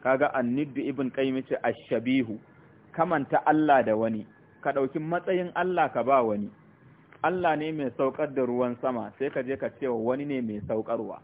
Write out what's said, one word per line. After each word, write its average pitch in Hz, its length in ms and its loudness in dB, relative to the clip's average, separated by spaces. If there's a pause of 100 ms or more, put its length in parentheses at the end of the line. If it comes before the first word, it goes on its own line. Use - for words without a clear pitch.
Kaga 135 320 4
An-Nidd 131 440 -2
ibn 135 320 -2
Qayyim 131 380 -2
ce - 140 -2
ash-shabihu, 117 760 -2 (540)
kamanta 165 540 2
Allah 151 380 6
da 110 120 2
wani, 110 300 -2 (360)
ka 139 100 -2
ɗauki 139 280 0
matsayin 175 540 -2
Allah 175 380 0
ka 120 100 -2
ba 131 200 4
wani. 104 280 0 (720)
Allah 170 340 2
ne 151 160 -4
mai 147 240 -2
saukar 139 380 0
da 135 120 0
ruwan 123 340 0
sama, 117 380 -4
sai 139 120 -2
ka 143 120 -6
je 131 140 -4
ka 131 120 -6 (120)
ce 139 80 -4
wa 120 80 0
wani 123 280 -2
ne 139 160 -4
mai 107 280 -4
saukarwa. 110 560 -4